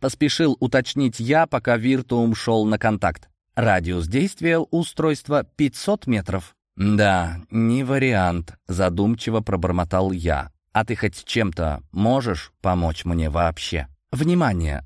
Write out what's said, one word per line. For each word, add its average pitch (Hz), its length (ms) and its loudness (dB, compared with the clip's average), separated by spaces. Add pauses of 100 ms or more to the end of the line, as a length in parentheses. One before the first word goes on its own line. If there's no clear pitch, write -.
поспешил 143 580 0
уточнить 131 600 0
я, 143 260 2
пока 120 320 0
Виртуум 120 560 0
шёл 110 320 0
на 107 140 0
контакт. 104 500 -2 (260)
«Радиус 90 520 0
действия 165 500 0
устройства 156 880 0
пятьсот - 640 -2
метров». 95 480 -2 (200)
«Да, 95 640 2 (120)
не 113 320 0
вариант», — 113 760 0 (100)
задумчиво 101 760 0
пробормотал 92 680 0
я. 80 380 -2 (240)
«А 110 120 2
ты 113 100 -6
хоть - 280 -4
чем-то 85 680 -2
можешь 113 600 0 (100)
помочь 87 440 0
мне 85 240 0
вообще?» 82 580 -2 (240)
«Внимание! 123 760 0